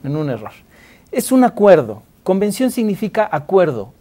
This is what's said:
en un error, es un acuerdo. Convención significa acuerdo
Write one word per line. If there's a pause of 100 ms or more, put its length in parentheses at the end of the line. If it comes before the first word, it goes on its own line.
en
un
error, (600)
es
un
acuerdo. (200)
Convención
significa
acuerdo